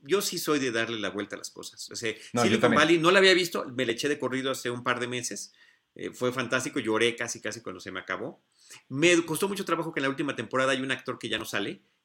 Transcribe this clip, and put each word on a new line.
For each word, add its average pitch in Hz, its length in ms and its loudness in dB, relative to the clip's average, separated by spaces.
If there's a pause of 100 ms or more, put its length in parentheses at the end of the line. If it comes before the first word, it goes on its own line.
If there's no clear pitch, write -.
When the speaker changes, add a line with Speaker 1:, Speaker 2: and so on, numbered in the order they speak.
Speaker 1:
yo 175 180 2
sí 190 180 -4
soy 156 200 2
de 131 140 0
darle 113 260 0
la 98 120 -2
vuelta 101 260 -6
a - 20 -12
las - 120 -14
cosas. - 400 -14
O 107 60 -12
sea, 110 160 -4 (200)
Speaker 2:
No, 120 100 4
yo 113 60 6
Speaker 1:
Silicon 110 140 4
Speaker 2:
también. 123 180 6
Speaker 1:
Valley 160 180 6
no 165 120 6
la 196 80 6
había 190 160 8
visto, 175 340 0
me 123 180 -2
la 113 60 0
eché 143 160 -2
de 143 100 -2
corrido 131 320 -2
hace 127 200 -4
un 123 120 -6
par 123 180 0
de 120 80 -2
meses. 123 440 -8 (420)
Eh, 90 180 -10
fue 123 200 -2
fantástico, 127 480 -2
lloré 113 360 2
casi, 117 240 -6
casi 107 220 -8
cuando 92 180 -12
se 98 100 -12
me 92 100 -8
acabó. 98 420 -8 (460)
Me 165 360 4
costó 165 240 -2
mucho 196 160 -6
trabajo 160 280 -2
que 151 80 -4
en 139 40 -2
la 135 40 2
última 139 280 -4
temporada 131 360 0
hay 131 100 0
un 135 100 -4
actor 123 260 -6
que 117 100 -8
ya 107 100 -2
no 113 60 -6
sale, 110 380 -4 (220)